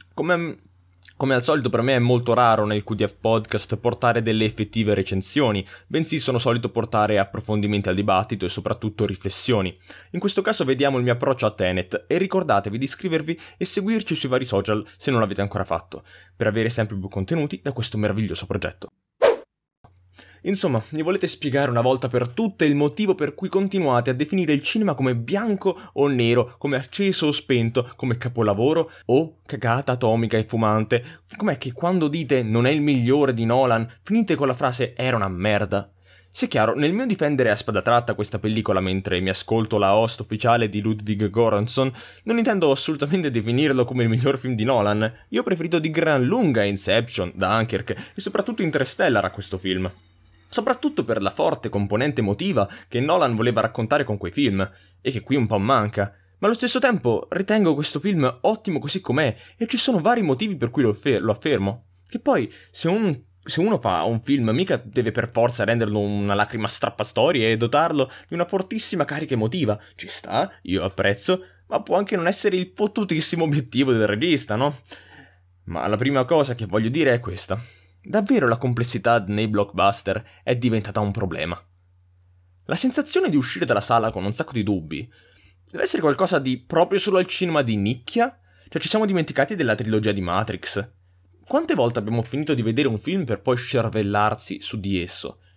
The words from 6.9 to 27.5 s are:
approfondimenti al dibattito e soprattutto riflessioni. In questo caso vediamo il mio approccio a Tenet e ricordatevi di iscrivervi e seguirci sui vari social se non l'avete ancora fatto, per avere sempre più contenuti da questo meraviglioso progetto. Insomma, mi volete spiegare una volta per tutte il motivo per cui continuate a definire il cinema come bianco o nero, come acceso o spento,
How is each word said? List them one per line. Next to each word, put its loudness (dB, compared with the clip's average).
approfondimenti 0
al 2
dibattito 0
e -2
soprattutto -4
riflessioni. -2
In -4
questo -2
caso 0
vediamo 2
il 0
mio 2
approccio 0
a -2
Tenet -2
e 0
ricordatevi 0
di -4
iscrivervi -4
e -4
seguirci -2
sui -2
vari 2
social 0
se -4
non 2
l'avete 0
ancora -2
fatto, -6
per -2
avere 0
sempre -2
più -6
contenuti -4
da -6
questo -4
meraviglioso -2
progetto. -6
Insomma, 0
mi -4
volete 0
spiegare 0
una 2
volta 2
per 0
tutte -2
il 4
motivo 2
per -4
cui -6
continuate 2
a 2
definire 0
il 0
cinema 0
come 0
bianco -2
o 2
nero, 2
come -2
acceso -2
o 4
spento, 0